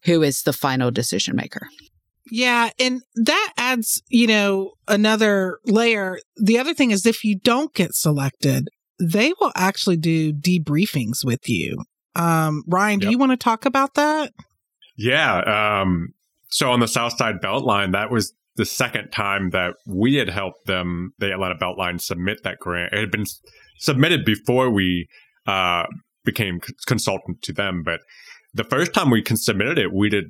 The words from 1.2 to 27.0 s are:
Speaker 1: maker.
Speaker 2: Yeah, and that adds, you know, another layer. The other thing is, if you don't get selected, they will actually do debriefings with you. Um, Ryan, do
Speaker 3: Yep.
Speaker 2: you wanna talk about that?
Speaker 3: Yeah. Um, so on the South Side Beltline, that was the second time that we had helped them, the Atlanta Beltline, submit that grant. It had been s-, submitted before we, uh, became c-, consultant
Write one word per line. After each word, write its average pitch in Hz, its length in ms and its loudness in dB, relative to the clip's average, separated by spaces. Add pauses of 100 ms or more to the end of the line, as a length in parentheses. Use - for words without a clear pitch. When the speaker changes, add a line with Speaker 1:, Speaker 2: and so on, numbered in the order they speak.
Speaker 1:
maker. - 320 -8 (600)
Speaker 2:
Yeah, 240 400 2 (100)
and 254 220 0 (120)
that 302 420 0
adds, 247 520 -2
you 240 180 4
know, 202 460 2 (160)
another 208 800 2
layer. 208 520 2 (180)
The 226 220 4
other 285 160 0
thing 262 160 2
is, 196 160 2
if 226 160 2
you 208 160 0
don't 254 360 2
get 175 200 -2
selected, 139 760 0 (300)
they 190 420 2
will - 140 2
actually 185 440 0
do 160 340 0
debriefings 147 920 0
with 127 240 -2
you. 82 360 -2 (320)
Um, 160 500 0
Ryan, 202 320 2
do 196 80 0
Speaker 3:
Yep. 214 60 2
Speaker 2:
you 247 60 2
wanna 262 180 4
talk 226 280 -2
about 269 300 0
that? 302 380 0 (680)
Speaker 3:
Yeah. 107 840 2
Um, 90 260 0 (420)
so 139 220 0
on 123 80 4
the 113 80 2
South 117 280 -2
Side 110 260 -2
Beltline, 101 500 0
that 104 180 -2
was 113 240 -2 (220)
the 110 100 2
second 120 440 -4
time 98 400 -2
that 90 240 -2 (120)
we 107 300 2
had 117 120 0
helped 92 380 -8
them, 90 520 -4
the 98 140 -2
Atlanta 92 220 -4
Beltline, 87 460 -6
submit 92 420 -6
that 92 160 -8
grant. 87 340 -6
It 104 80 -2
had 107 100 -4
been 107 120 -2
s-, - 180 -12 (380)
submitted 147 460 2
before 123 460 0
we, 90 360 0 (400)
uh, 90 380 0 (400)
became 92 380 -2
c-, - 120 -14 (120)
consultant 95 560 -4